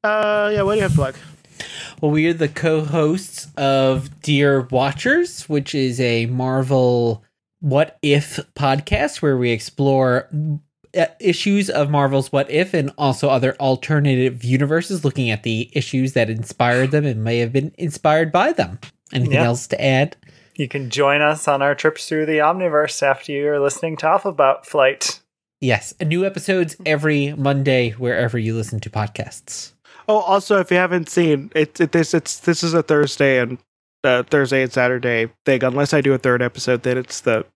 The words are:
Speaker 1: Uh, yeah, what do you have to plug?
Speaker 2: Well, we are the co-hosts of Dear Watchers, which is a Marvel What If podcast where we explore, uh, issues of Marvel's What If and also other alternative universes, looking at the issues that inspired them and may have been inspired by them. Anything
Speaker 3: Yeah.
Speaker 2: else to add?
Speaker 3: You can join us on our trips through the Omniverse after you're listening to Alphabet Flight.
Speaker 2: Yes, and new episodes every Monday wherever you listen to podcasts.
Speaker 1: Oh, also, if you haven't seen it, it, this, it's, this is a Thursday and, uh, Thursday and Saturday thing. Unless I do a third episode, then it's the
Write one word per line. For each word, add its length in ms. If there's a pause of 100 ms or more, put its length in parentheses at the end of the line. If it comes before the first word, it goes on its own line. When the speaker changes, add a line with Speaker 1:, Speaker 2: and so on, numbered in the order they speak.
Speaker 1:
Uh, 500
yeah, 80
what 120
do 40
you 60
have 100
to 60
plug? 160 (840)
Speaker 2:
Well, 100
we 160
are 80
the 140
co-hosts 960 (100)
of 640
Dear 420
Watchers, 880
which 260
is 260
a 260
Marvel 960 (380)
What 420
If 380 (160)
podcast 680
where 160
we 140
explore, 760 (680)
uh, 80 (140)
issues 500
of 200
Marvel's 420
What 180
If 240
and 240
also 300
other 320
alternative 840
universes, 600
looking 260
at 140
the 280
issues 420
that 140
inspired 640
them 160
and 180
may 140
have 140
been 260
inspired 540
by 200
them. 280 (320)
Anything 220
Speaker 3:
Yeah. 100
Speaker 2:
else 240
to 140
add? 340 (400)
Speaker 3:
You 120
can 220
join 320
us 260
on 140
our 140
trips 320
through 180
the 120
Omniverse 640
after 300
you're 280
listening 380
to 100
Alphabet 580
Flight. 540 (400)
Speaker 2:
Yes, 400
and 80
new 180
episodes 580
every 500
Monday 560
wherever 480
you 160
listen 260
to 100
podcasts. 800 (380)
Speaker 1:
Oh, 100
also, 400
if 120
you 60
haven't 320
seen 460
it, 260
it, 120
this, 220
it's, 260
this 220
is 120
a 80
Thursday 560
and, 200 (440)
uh, 220
Thursday 380
and 100
Saturday 580 (160)
thing. 180
Unless 300
I 60
do 120
a 60
third 240
episode, 400
then 160
it's 220
the 360